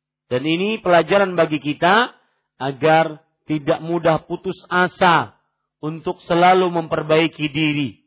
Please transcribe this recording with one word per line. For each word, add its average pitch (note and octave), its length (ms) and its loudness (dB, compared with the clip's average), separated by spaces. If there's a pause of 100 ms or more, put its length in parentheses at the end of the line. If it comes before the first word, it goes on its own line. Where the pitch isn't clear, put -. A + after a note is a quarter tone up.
(300)
Dan B2+ 160 -2
ini G3 360 -2
pelajaran F3 560 2
bagi D#3 240 0
kita F3+ 520 0 (440)
agar D#3 640 0 (240)
tidak D#3 400 -2
mudah E3 400 -2
putus F3 320 -8 (120)
asa F3 680 0 (460)
untuk D#3+ 420 -8
selalu F3+ 480 4
memperbaiki D#3 800 -2
diri. D3 540 -4